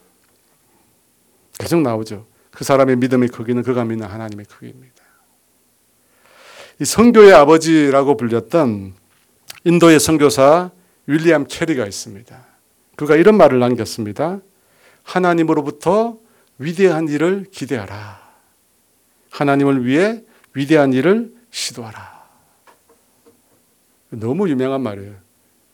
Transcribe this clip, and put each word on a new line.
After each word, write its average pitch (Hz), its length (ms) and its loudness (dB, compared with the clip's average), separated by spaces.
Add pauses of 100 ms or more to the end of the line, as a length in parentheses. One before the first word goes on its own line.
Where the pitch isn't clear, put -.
(1600)
계속 170 240 -4
나오죠. 110 460 -8 (240)
그 - 140 -14
사람의 135 320 2
믿음의 123 320 0
크기는 120 340 -6
그가 123 220 -4
믿는 110 200 -8
하나님의 104 420 -14
크기입니다. 123 540 -20 (1800)
이 147 60 -6
선교의 220 480 6
아버지라고 147 840 4
불렸던 113 760 -4 (720)
인도의 170 360 4
선교사 151 720 2 (360)
윌리엄 156 400 0
캐리가 151 380 -6
있습니다. 101 600 -18 (520)
그가 151 180 0
이런 190 220 4
말을 135 220 6
남겼습니다. 123 800 -6 (640)
"하나님으로부터 170 1120 -2 (400)
위대한 165 500 -2
일을 170 440 -4
기대하라. 104 680 -12 (1080)
하나님을 139 560 -2
위해 190 380 -2 (300)
위대한 139 400 0
일을 185 400 -2 (180)
시도하라." 110 640 -16 (1900)
너무 131 400 -6
유명한 135 320 -4
말이에요. 101 340 -12 (580)